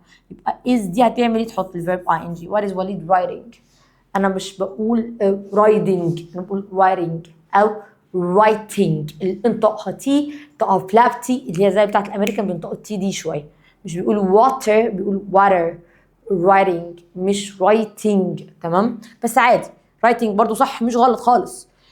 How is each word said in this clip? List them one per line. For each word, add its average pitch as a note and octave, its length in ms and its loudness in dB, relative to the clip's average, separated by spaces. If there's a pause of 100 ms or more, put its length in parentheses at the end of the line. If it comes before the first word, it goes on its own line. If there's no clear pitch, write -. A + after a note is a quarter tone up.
(300)
يبقى - 280 -8 (100)
is B3 180 0
دي G3 200 2
هتعمل A#3 300 0
إيه؟ A3+ 100 -2
تحط F#3 300 -8
الverb F3+ 360 -2
آي E3 140 -2
إن E3+ 60 -10
جي. E3+ 160 -12
What G3+ 220 -2
is F3+ 60 -8
وليد F#3 360 -6
writing؟ F3+ 440 -2 (600)
أنا G3 120 2
مش F#3 300 -6
بقول، A3 640 -2
آه، G3 160 2 (140)
riding، F#3+ 680 2 (140)
أنا F3+ 80 -10
بقول G3 300 -8
writing F#3 560 0 (260)
أو G#3 140 4 (460)
writing. F#3 1080 0
ال-، F#3+ 240 -4
انطقها G#3+ 440 0
تي، C#4+ 440 -2 (180)
انطقها G3 260 0
فلاب A3 420 2
تي، - 280 -4
اللي F#3 180 0
هي G3 40 4
زي G#3 160 4
بتاعة G#3 160 0
الأمريكان G#3 440 -4
بينطقوا F3 280 -8
التي - 220 -10
دي F#3+ 160 -2
شوية. D#3 320 -8 (400)
مش E3 120 -10
بيقولوا G#3 520 4
water، C4 220 -2
بيقولوا G3+ 520 0 (100)
water. F3+ 420 4 (500)
Writing F3+ 800 2 (140)
مش G3 460 -2
writing، G3+ 800 0 (200)
تمام؟ F#3 380 0 (240)
بس A#3 140 -4
عادي، A#3+ 300 2 (380)
writing A#3 180 2
برضو G#3+ 300 0
صح، G#3+ 280 -2
مش A#3 140 -2
غلط A#3 240 4
خالص. - 480 0 (240)